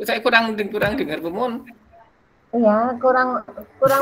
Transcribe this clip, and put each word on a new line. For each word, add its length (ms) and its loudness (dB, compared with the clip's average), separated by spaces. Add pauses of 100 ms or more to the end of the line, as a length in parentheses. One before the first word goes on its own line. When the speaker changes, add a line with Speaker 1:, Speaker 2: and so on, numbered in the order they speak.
Speaker 1:
saya 160 -2
kurang, 320 2 (160)
kurang 240 -2
dengar, 240 -4
Bu 80 -8
Mun. 400 -6 (840)
Speaker 2:
Iya, 480 2
kurang, 320 2 (480)
kurang 240 4